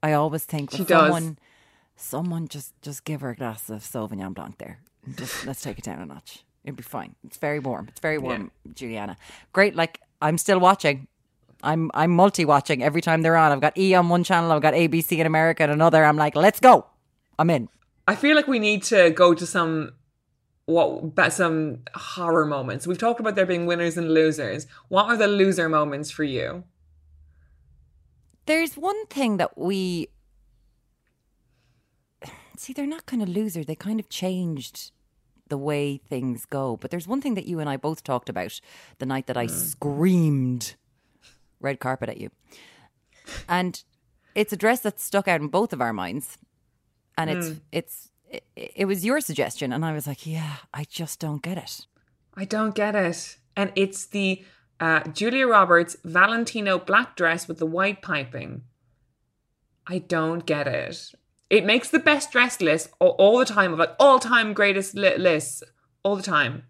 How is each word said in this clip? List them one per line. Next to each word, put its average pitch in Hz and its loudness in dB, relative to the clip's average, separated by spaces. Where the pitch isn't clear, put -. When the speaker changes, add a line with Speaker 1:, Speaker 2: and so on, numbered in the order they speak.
Speaker 1:
I 156 0
always 151 0
think, 143 -8
Speaker 2:
She 135 -8
Speaker 1:
"Well, - -4
Speaker 2:
does. 170 6
Speaker 1:
someone, 165 -2
someone 165 -6
just, - -16
just 143 -14
give 151 -8
her 131 -8
a 113 -10
glass 113 -10
of 107 -12
Sauvignon 101 -10
Blanc - -16
there. - -18
And 127 -16
just, - -10
let's 135 -12
take 120 -12
it - -16
down 78 -10
a 87 -14
notch. - -20
It'll 143 -14
be 120 -18
fine. - -14
It's - -20
very 147 -4
warm. 120 -8
It's - -20
very 156 -4
Speaker 2:
Yeah. 147 -6
Speaker 1:
warm, 120 -8
Juliana." 104 -10
Great. 196 4
Like, 165 -2
I'm 156 2
still 185 2
watching. 165 4
I'm, 160 0
I'm 165 2
multi-watching 160 4
every 151 0
time 160 2
they're 165 6
on. 156 6
I've 135 2
got 147 2
E 190 4
on 175 6
one 175 4
channel. 170 2
I've 151 2
got 151 4
A 170 4
B 160 0
C 156 -2
in 160 2
America 160 2
and 147 2
another. 156 6
I'm 151 6
like, 151 2
"Let's 180 4
go. 240 10
I'm 160 4
in." 131 0
Speaker 2:
I 190 2
feel 294 4
like 294 4
we 262 0
need 214 0
to 185 6
go 175 6
to 170 -2
some, 165 -2
what, 165 0
ba-, 190 2
some 160 -2
horror 165 0
moments. 127 -6
We've 175 -4
talked 233 0
about 214 -2
there 190 2
being 175 -2
winners 170 -2
and 165 0
losers. 151 0
What 196 2
are 233 0
the 208 2
loser 190 2
moments 151 -2
for 151 -6
you? 139 -6
Speaker 1:
There's 320 -2
one 403 -6
thing 233 -2
that - -2
we, 180 -4
see, - -16
they're 285 -6
not 320 -10
kind 247 -4
of 190 -4
loser. 180 -4
They 156 -8
kind 220 -6
of 202 -12
changed 180 -6
the 143 -6
way 143 -4
things 127 -6
go. 135 -4
But - -12
there's 170 -8
one 262 -4
thing 269 -4
that 190 -8
you 170 -6
and 151 -4
I 135 -4
both 151 -6
talked 127 -4
about 92 -8
the 131 -8
night 131 -4
that 127 -4
I 120 -2
Speaker 2:
Mm. 113 -6
Speaker 1:
screamed 147 0
red 139 -6
carpet 131 -6
at - -10
you. 101 -12
And 180 -2
it's 214 0
a 196 -8
dress 220 2
that 208 -6
stuck - -2
out 170 0
in 151 -6
both 143 0
of 131 -4
our 117 -2
minds. 98 -8
And 160 -4
it's, 180 -4
Speaker 2:
Mm. 156 -12
Speaker 1:
it's, - -10
it, - -14
it - -6
was 190 -4
your 277 0
suggestion. 143 -6
And 151 -4
I 160 -4
was 151 -6
like, 143 -10
"Yeah, 156 -8
I 143 -10
just - -12
don't 151 -6
get 180 -8
it." - -14
Speaker 2:
I 190 -8
don't 214 -4
get 214 -2
it. 175 -4
And 196 -2
it's 196 -2
the, 190 -4
uh, 160 2
Julia 240 -2
Roberts 175 4
Valentino 202 0
black 202 0
dress 170 0
with 160 -8
the 165 -4
white 190 -2
piping. 135 -8
I 185 -6
don't 165 -4
get 147 -2
it. - -8
It 190 4
makes 220 2
the 320 2
best - 2
dress 247 0
list 160 0
a-, 180 6
all 202 6
the 254 4
time 202 0
of, 156 -6
like, 165 0
all-time 240 6
greatest 196 0
li-, 196 0
lists 160 0
all 202 0
the 190 -8
time. 156 -2